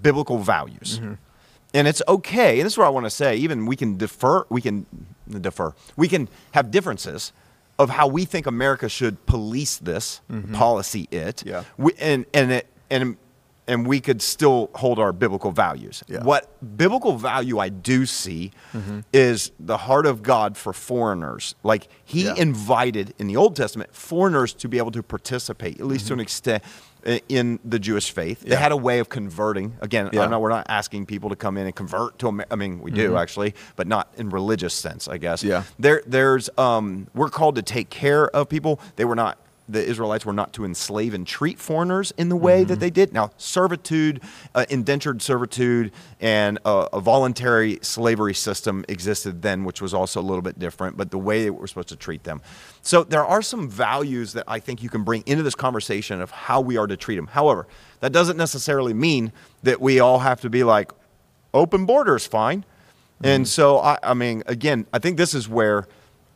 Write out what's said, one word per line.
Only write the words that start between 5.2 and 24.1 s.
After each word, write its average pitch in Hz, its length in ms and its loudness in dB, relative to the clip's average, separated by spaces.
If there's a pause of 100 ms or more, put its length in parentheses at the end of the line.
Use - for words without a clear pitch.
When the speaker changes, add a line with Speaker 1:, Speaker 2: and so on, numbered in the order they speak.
Speaker 1:
defer, 92 460 -4 (220)
we 165 120 4
can 151 200 0 (240)
have 131 180 2
differences 110 640 -2 (460)
of 135 120 6
how 147 160 2
we 156 180 0
think 156 220 -4
America 127 420 0
should 110 380 -4
police 120 520 -2
this, 85 420 -6 (100)
Speaker 2:
Mm-hmm. 107 240 -10
Speaker 1:
policy 107 560 0
it. 85 360 -6
Speaker 2:
Yeah. 92 180 -8 (120)
Speaker 1:
We, 143 220 4
and, 143 360 0
and 135 180 4
it, 120 140 -2 (240)
and, 127 260 -2 (500)
and 120 200 0
we 135 140 2
could 123 200 -2
still 127 540 2
hold 123 240 0
our 101 140 2
biblical 98 400 -2
values. 71 540 -2
Speaker 2:
Yeah. - 160 -10
Speaker 1:
What 160 260 2 (280)
biblical 202 400 2
value 120 440 -2
I 95 100 -2
do 123 360 0
see 90 460 -8 (200)
Speaker 2:
Mm-hmm. 104 280 -8 (120)
Speaker 1:
is 123 460 4
the 101 200 -4
heart 139 280 2
of 117 180 0
God 110 320 2
for 98 160 -8
foreigners. 95 880 -4
Like, 107 260 0 (160)
he 175 200 -2
Speaker 2:
Yeah. 190 120 -2
Speaker 1:
invited, 117 840 0
in 104 100 -8
the 101 80 -4
Old 180 200 6
Testament, 110 380 -6
foreigners 165 600 0